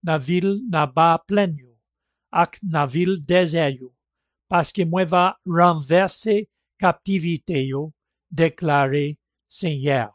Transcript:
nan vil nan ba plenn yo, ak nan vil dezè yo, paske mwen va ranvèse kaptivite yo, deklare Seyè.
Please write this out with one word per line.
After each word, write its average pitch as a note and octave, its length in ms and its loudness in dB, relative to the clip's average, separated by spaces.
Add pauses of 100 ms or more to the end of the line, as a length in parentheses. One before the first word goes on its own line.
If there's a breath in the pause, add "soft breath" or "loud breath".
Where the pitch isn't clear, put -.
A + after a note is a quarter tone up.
nan D#3+ 160 0
vil F3+ 400 0 (100)
nan D3+ 240 0
ba E3 240 6
plenn F#3+ 400 -2
yo, B2 160 -20 (580)
ak - 300 0
nan D#3+ 260 -2
vil F3 300 0
dezè E3 560 0
yo, B2+ 160 -18 (600)
paske F3 360 0
mwen F3 240 0
va F3+ 140 4 (200)
ranvèse F3 1000 2 (360)
kaptivite E3+ 880 -2
yo, C#3 240 -6 (420)
deklare D3 840 0 (340)
Seyè. C#3 640 -2